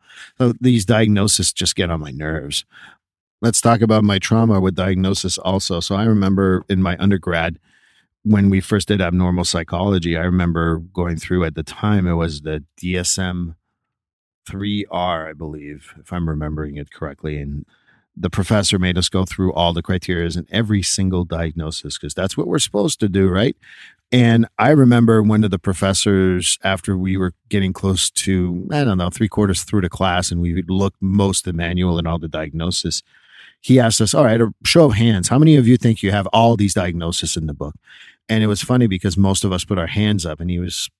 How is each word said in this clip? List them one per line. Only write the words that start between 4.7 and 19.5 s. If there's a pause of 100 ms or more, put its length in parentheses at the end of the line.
diagnosis
also.
So
I
remember
in
my
undergrad, (640)
when
we
first
did
abnormal
psychology,
I
remember
going
through
at
the
time,
it
was
the (140)
D
S
M (920)
three
R,
I
believe,
if
I'm
remembering
it
correctly.
And (540)
the
professor
made
us
go
through